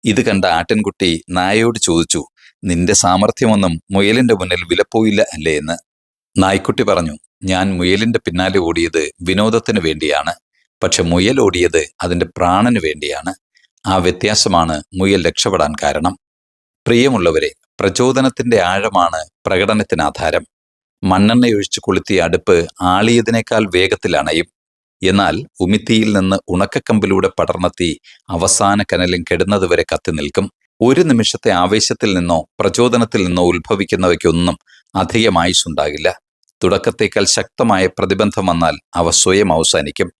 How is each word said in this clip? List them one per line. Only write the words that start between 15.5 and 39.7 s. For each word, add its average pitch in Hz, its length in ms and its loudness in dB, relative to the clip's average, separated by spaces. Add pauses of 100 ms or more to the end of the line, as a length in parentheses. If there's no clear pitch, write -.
കാരണം." 73 340 -2 (720)
പ്രിയമുള്ളവരെ, 95 640 2 (280)
പ്രചോദനത്തിന്റെ 123 840 0
ആഴമാണ് 90 640 0 (200)
പ്രകടനത്തിന് 98 560 0
ആധാരം. 78 440 -2 (580)
മണ്ണെണ്ണയൊഴിച്ച് 104 760 2
കൊളുത്തിയ 92 420 0
അടുപ്പ് 85 460 2 (140)
ആളിയതിനേക്കാൾ 110 960 0
വേഗത്തിൽ 92 420 0
അണയും. 78 280 -2 (580)
എന്നാൽ 92 420 0 (140)
ഉമിത്തിയിൽ 107 580 0
നിന്ന് 95 180 0 (120)
ഉണക്കക്കമ്പിലൂടെ 98 840 0 (100)
പടർന്ന 90 280 -2
തീ 85 280 -4 (340)
അവസാന 98 540 0
കനലും 90 480 -2
കെടുന്നതുവരെ 90 640 0
കത്തി 85 180 -4
നിൽക്കും. 78 400 -4 (300)
ഒരു 135 200 4
നിമിഷത്തെ 120 500 0
ആവേശത്തിൽ 98 640 0
നിന്നോ 85 360 -2 (100)
പ്രചോദനത്തിൽ 113 680 0
നിന്നോ 90 180 0
ഉത്ഭവിക്കുന്നവയ്ക്കൊന്നും 87 1120 0 (380)
അധികം 95 440 0
ആയുസ്സുണ്ടാകില്ല. 80 800 -2 (440)
തുടക്കത്തേക്കാൾ 98 600 0
ശക്തമായ 95 600 0
പ്രതിബന്ധം 95 600 -2
വന്നാൽ 82 320 0 (180)
അവ 85 160 0
സ്വയം 95 420 2
അവസാനിക്കും. 80 680 -2